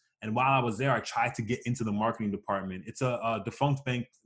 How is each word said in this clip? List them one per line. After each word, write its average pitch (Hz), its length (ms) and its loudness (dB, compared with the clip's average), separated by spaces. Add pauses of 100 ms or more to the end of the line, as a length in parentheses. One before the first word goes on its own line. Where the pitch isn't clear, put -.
(220)
And 107 120 -2
while 131 160 4
I 135 100 6
was 113 180 0
there, 135 120 4
I 117 100 4
tried 120 340 -2
to 117 80 -2
get 113 240 -2
into 117 180 0
the 107 80 0
marketing 107 380 0
department. 95 560 -4
It's - 160 -6
a, 123 200 0
a 110 220 0
defunct 139 400 0
bank 123 220 -2 (200)